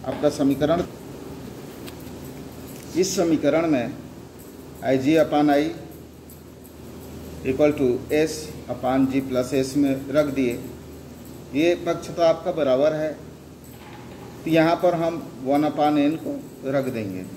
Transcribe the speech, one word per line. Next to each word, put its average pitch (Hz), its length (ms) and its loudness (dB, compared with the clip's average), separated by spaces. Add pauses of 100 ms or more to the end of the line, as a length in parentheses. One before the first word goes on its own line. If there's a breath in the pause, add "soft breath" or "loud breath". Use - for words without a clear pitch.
आपका 135 280 0
समीकरण, 147 500 2 (2250)
इस 185 180 2
समीकरण 160 540 4
में 120 240 2 (920)
आईजी 131 340 4
upon 147 320 4
I 143 120 6 (1800)
equal 139 280 4
to 139 160 2 (240)
S 156 220 2 (360)
upon 131 360 2
G 131 160 2
plus 127 320 -2
S 131 220 0
में 135 360 0
रख 143 220 4
दिए, 127 180 2 (1000)
ये 170 200 4 (120)
पक्ष - 220 -2
तो 165 140 0
आपका 165 300 4
बराबर 143 420 4
है, 156 160 -2 (1300)
तो 160 60 -2
यहाँ 160 260 6
पर 175 180 4
हम 165 280 -2 (220)
वन 143 260 4
upon 151 300 4
N 151 240 4
को 135 460 -6
रख 135 240 0
देंगे 95 300 -4 (120)